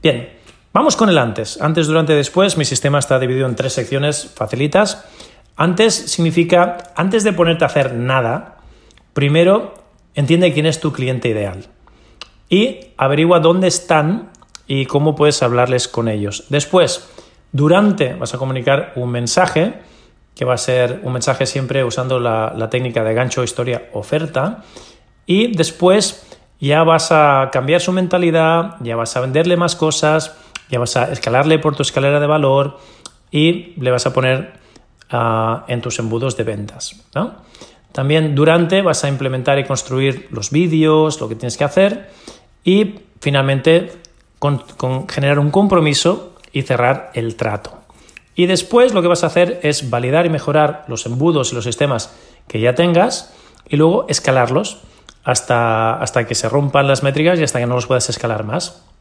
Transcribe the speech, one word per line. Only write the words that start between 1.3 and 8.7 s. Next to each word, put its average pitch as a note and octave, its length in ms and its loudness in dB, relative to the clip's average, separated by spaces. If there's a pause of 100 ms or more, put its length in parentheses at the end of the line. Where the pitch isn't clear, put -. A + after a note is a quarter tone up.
Antes, D#3 240 0
durante, D#3 260 0
después, F3 460 0
mi D3 80 0
sistema C#3 320 0
está C3+ 200 0
dividido C3 280 0
en B2 100 -4
tres C3 160 -4
secciones C#3 600 -4
facilitas. D3+ 720 -2 (500)
Antes F#3 380 2
significa, E3+ 1000 0
antes G3 300 0
de G#3 80 2
ponerte E3 320 2
a - 40 0
hacer C3 260 0
nada, B2+ 640 -2 (560)